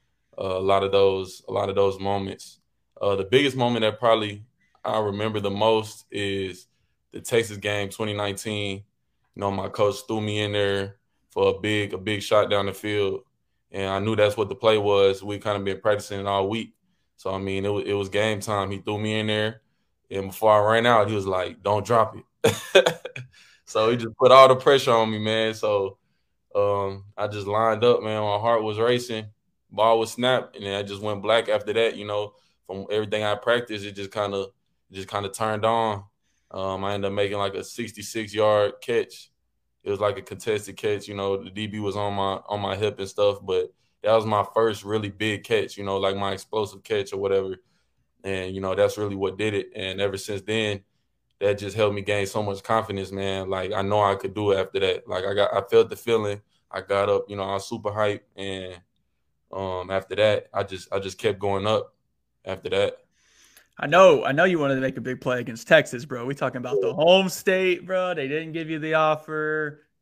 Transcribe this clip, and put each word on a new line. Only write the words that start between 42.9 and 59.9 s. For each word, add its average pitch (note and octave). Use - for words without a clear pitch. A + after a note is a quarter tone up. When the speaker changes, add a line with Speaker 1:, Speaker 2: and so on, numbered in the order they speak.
Speaker 1:
and F#2+
stuff, G2+
but F#2
that G#2+
was A2
my G#2
first A2
really G#2
big G2+
catch, -
you G2+
know, G2
like, G2
my G2
explosive G2+
catch G2+
or G2
whatever. G2
And, F#2+
you F#2+
know, F#2+
that's G2+
really G2+
what F#2+
did G#2+
it. G2
And F#2+
ever G2
since G2
then, G#2
that G2
just G2
helped G#2
me G2+
gain G2+
so G#2+
much G2
confidence, G2+
man. F#2+
Like, F#2+
I G2
know G#2
I G2
could F#2+
do G2+
it F#2+
after F#2+
that. F#2
Like, F#2
I G2
got, G2+
I G#2
felt A2+
the G#2
feeling. G#2+
I F#2+
got G2
up, G2
you G#2
know, G2
I G2
was G2
super G#2
hyped. G#2
And, F#2+
um, F#2